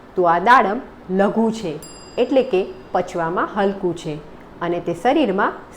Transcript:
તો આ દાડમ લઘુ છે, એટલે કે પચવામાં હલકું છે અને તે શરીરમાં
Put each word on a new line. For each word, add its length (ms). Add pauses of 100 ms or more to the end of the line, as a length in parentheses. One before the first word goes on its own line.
(160)
તો 80
આ 160
દાડમ 400 (300)
લઘુ 420
છે, 280 (380)
એટલે 260
કે 220 (260)
પચવામાં 640
હલકું 400
છે 200 (460)
અને 180
તે 140
શરીરમાં 580 (260)